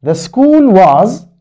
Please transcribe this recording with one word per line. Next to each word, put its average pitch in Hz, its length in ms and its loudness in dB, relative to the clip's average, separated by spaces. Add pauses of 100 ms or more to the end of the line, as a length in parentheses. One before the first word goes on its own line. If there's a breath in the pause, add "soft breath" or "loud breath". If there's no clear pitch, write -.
The 160 100 -4
school 285 560 0
was 185 560 0 (140)